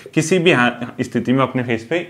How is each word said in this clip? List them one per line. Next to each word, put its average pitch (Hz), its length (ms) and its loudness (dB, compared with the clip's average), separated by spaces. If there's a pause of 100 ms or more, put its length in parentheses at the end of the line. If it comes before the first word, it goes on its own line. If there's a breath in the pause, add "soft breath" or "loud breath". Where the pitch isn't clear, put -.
(140 loud breath)
किसी 160 240 2
भी 170 140 4
हा-, 123 500 0
स्थिति 120 300 -2
में 135 100 2
अपने 127 200 -2
फेस 113 220 -2
पे 175 260 -4